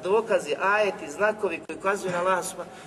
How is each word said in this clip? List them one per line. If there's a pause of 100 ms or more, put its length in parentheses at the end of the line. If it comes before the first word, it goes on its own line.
dokazi,
ajeti,
znakovi
koji
ukazuju
na
Allah
su, (320)